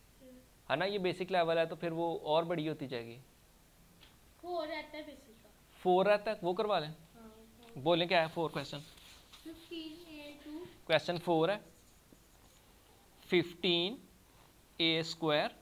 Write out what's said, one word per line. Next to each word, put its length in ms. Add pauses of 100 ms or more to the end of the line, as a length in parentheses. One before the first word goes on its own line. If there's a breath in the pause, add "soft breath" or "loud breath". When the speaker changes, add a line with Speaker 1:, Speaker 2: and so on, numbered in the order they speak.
(720)
Speaker 1:
है 60
ना, 80
ये 140
basic 320
level 280
है, 80
तो 100
फिर 160
वो 320
और 200
बड़ी 220
होती 200
जाएगी। 320 (1200)
Speaker 2:
फ़ोर 260
रहता 280
है 100
basic 300
का। 140 (280)
Speaker 1:
फ़ोर 280
रहता 240
है, 140
वो 100
करवा 240
लें। 100
Speaker 2:
हाँ, 80 (180)
फ़ोर। 680
Speaker 1:
बोलें 260
क्या 120
है 80
four 220
question? 280
Speaker 2:
Fifteen 1400
ए 300
टू। 220 (200)
Speaker 1:
Question 320
four 320
है, 140 (1600)
फ़िफ़्टीन 680 (840)
ए 220
स्क्वायर, 600